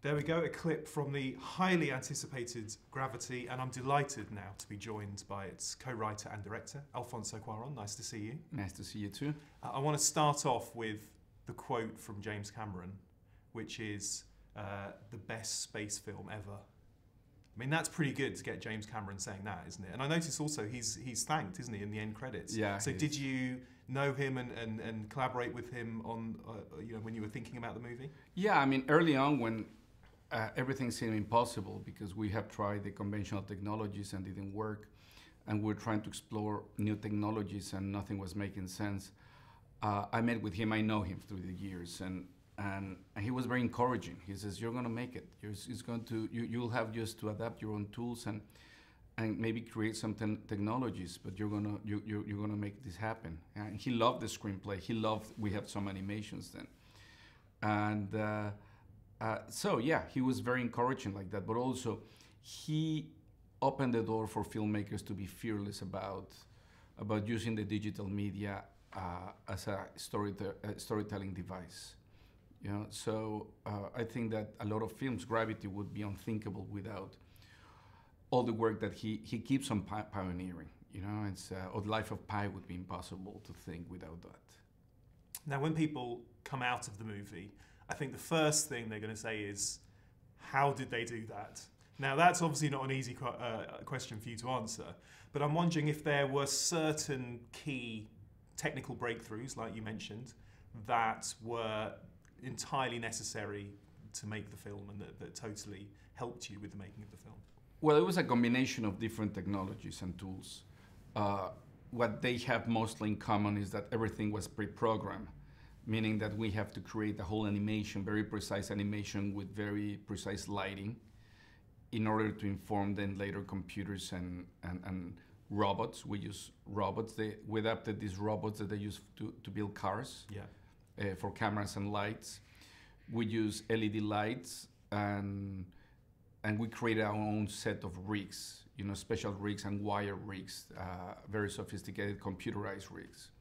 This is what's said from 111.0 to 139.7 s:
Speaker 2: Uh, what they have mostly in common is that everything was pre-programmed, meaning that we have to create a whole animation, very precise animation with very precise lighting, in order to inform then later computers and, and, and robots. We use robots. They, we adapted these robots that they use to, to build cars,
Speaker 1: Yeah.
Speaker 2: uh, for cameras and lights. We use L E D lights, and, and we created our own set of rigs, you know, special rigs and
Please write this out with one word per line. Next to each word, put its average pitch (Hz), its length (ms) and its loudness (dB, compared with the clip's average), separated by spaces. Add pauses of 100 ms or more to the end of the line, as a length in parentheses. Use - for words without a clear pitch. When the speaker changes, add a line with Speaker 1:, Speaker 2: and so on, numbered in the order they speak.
Speaker 2:
Uh, 101 320 2 (420)
what 117 300 2
they 123 160 4
have 113 280 4
mostly 110 440 4
in 104 80 2
common 104 400 4
is 101 140 0
that - 200 -2
everything 110 400 2
was 104 160 -2
pre-programmed, 104 800 0 (580)
meaning 110 320 4
that 104 200 0
we 110 120 2
have 101 220 0
to - 80 -6
create 107 400 -2
a 104 40 -2
whole 107 220 2
animation, 104 600 2
very 107 180 4
precise 101 480 -2
animation 101 640 0
with 98 200 -4
very 104 540 0
precise 98 400 -4
lighting, 101 480 -2 (960)
in 110 160 4
order 107 240 6
to 104 140 -4
inform 101 500 2
then 98 220 0
later 101 240 -2
computers 98 720 -4
and, 90 320 -4 (180)
and, 90 220 -4
and 92 320 -4 (320)
robots. 101 560 2
We 101 140 -2
use 101 320 -8 (140)
robots. 101 480 0
They, 107 220 0 (100)
we 110 140 2
adapted 110 400 2
these 98 180 -2
robots 104 420 0
that 104 100 -2
they 104 80 0
use 101 240 -4 (160)
to, 107 160 -6 (100)
to - 60 -6
build 101 240 -2
cars, 107 580 -2
Speaker 1:
Yeah. 101 120 -8 (580)
Speaker 2:
uh, 98 140 2
for 98 160 -2
cameras 104 440 2
and 101 160 0
lights. 104 480 -2 (720)
We 113 140 2
use 107 440 2
L 113 140 4
E 107 60 4
D 107 100 2
lights, 104 720 0 (200)
and, 101 760 0 (800)
and 107 120 2
we 113 120 0
created 113 340 4
our 104 100 4
own 107 360 2
set - 340 -2
of 90 240 -6
rigs, - 560 -2 (140)
you 98 80 -4
know, 101 80 0
special 104 400 0
rigs 101 320 -2
and 101 160 0